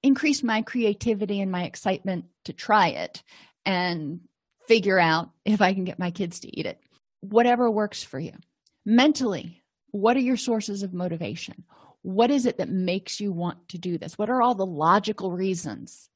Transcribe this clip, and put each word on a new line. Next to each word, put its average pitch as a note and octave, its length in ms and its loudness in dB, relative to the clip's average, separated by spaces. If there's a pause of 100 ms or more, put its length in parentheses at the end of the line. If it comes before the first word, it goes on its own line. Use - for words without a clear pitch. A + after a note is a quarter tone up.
increased C#4 400 2
my A3 200 0
creativity G#3 760 -2
and F#3+ 120 -2
my F3+ 120 -2
excitement F#3 600 -4 (220)
to - 60 -12
try G#3 360 2
it - 340 -8 (420)
and F3 560 -2 (460)
figure G3 320 6
out E3 320 4 (140)
if G#3 180 4
I F#3+ 120 4
can F#3+ 100 -2
get F3+ 160 -8
my F3+ 100 -2
kids F3 300 -6
to - 180 -12
eat - 80 -6
it. - 140 -10 (400)
Whatever A#3+ 500 2
works G#3 320 -4
for - 160 -12
you. D#3+ 140 -10 (520)
Mentally, A#3 800 2 (300)
what G#3+ 240 2
are C4+ 40 2
your B3 160 0
sources G#3 460 -4
of F#3+ 100 -8
motivation? E3+ 720 -8 (380)
What G#3 280 2
is C#4 140 2
it B3 140 0
that F#3 100 -2
makes F#3 500 -4
you G3+ 140 -4
want E3+ 380 -6
to F3+ 80 -12
do F3 180 -4
this? D#3+ 220 -12
What - 100 -2
are B3+ 140 2
all B3 120 4
the F#3+ 120 -2
logical F3+ 680 2
reasons F3+ 840 -6